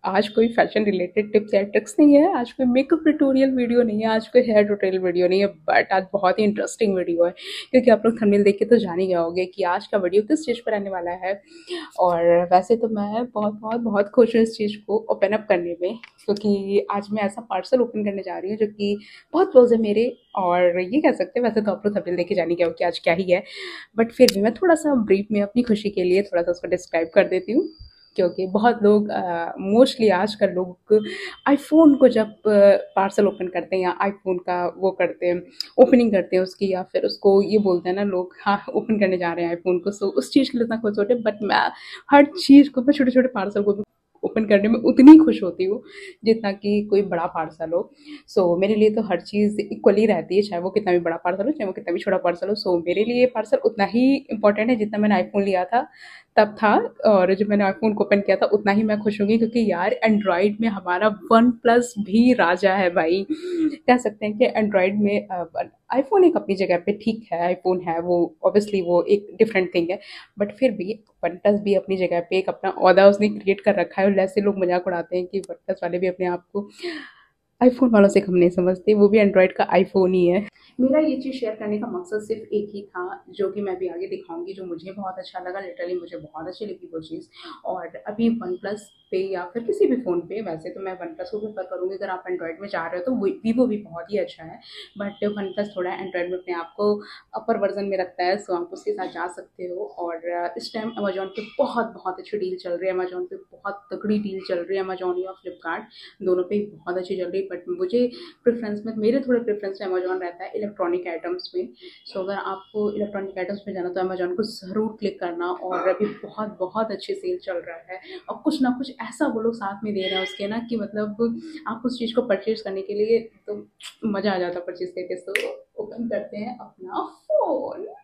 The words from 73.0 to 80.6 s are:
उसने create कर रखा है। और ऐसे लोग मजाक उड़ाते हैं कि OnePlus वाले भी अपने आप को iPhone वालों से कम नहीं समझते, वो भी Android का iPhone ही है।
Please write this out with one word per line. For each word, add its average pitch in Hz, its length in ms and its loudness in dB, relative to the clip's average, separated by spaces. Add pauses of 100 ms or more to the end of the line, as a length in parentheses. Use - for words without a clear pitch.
उसने 202 200 4
create 202 320 -2
कर 202 140 2
रखा 175 280 -2
है। 196 60 4
और 196 100 2
ऐसे 190 220 0
लोग 196 180 0
मजाक 180 280 0
उड़ाते 175 300 -4
हैं 180 100 -2
कि 190 140 -6
OnePlus - 420 -8
वाले 175 160 -4
भी 185 80 -2
अपने 180 200 -4
आप 180 260 -6
को 202 160 -6 (920)
iPhone 254 320 4
वालों 202 160 6
से 196 120 4
कम 185 140 -4
नहीं 175 160 4
समझते, 185 440 0
वो 202 140 6
भी 214 100 4
Android 190 340 4
का - 200 -2
iPhone 185 420 2
ही 180 120 4
है। 190 200 0 (340)